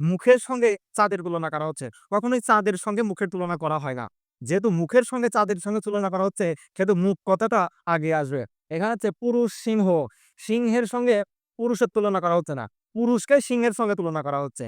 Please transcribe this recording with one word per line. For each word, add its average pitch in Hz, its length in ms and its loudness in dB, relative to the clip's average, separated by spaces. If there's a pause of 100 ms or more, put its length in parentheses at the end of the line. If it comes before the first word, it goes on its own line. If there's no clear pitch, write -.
মুখের 185 380 4
সঙ্গে 233 380 0 (160)
চাঁদের 202 300 2
তুলনা 170 260 -4
করা 151 180 -4
হচ্ছে। 143 200 -8 (220)
কখনোই 233 320 0
চাঁদের 208 360 2
সঙ্গে 208 240 -2
মুখের 202 280 -2
তুলনা 175 280 -4
করা 156 220 -2
হয় 139 140 -6
না। 123 120 -8 (360)
যেহেতু 190 280 0
মুখের 170 340 4
সঙ্গে 240 260 -4
চাঁদের 208 260 0
সঙ্গে 208 260 -6
তুলনা 202 280 -4
করা 190 140 -2
হচ্ছে, 190 240 -2 (260)
সেহেতু 190 220 2
মুখ 185 300 2
কথাটা 190 360 2 (240)
আগে 160 280 0
আসবে। 143 280 -2 (280)
এখানে 180 220 -2
হচ্ছে 214 200 -2
পুরুষ 240 420 0
সিংহ, 214 340 0 (520)
সিংহের 233 460 0
সঙ্গে 247 320 2 (420)
পুরুষের 233 280 0
তুলনা 202 340 0
করা 170 140 2
হচ্ছে 160 200 0
না, 117 100 -8 (280)
পুরুষকে 233 480 2
সিংহের 233 300 0
সঙ্গে 208 240 -2
তুলনা 160 280 -4
করা 143 180 -4
হচ্ছে। 131 260 -8